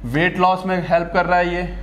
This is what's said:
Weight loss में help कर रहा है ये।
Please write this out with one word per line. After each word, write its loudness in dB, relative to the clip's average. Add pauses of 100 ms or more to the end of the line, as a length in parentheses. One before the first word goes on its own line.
Weight 0
loss 2
में 0 (120)
help 0
कर 2
रहा 2
है 0
ये। -4 (200)